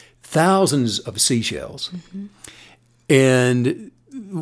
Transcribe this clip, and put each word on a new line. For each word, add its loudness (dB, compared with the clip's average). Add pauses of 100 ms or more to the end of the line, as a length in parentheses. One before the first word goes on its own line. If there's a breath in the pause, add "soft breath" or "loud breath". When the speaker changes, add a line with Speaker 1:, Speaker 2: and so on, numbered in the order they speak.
(240 loud breath)
Speaker 1:
thousands 2
of -8
seashells. -4
Speaker 2:
Mm-hmm. -14 (840 loud breath)
Speaker 1:
And 2 (500)